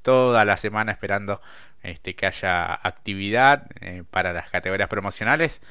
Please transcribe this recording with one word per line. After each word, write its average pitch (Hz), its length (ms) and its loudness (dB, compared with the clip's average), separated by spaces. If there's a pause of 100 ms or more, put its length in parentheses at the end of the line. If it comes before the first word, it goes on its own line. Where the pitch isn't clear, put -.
toda 127 420 6
la 101 120 4
semana 107 360 -2
esperando, 101 480 -4 (420)
este, 90 320 -10
que - 120 -2
haya 87 460 0
actividad, 104 920 2 (140)
eh, 90 280 -12
para 92 240 0
las 87 160 -8
categorías 95 400 -2
promocionales. 110 720 -2 (100)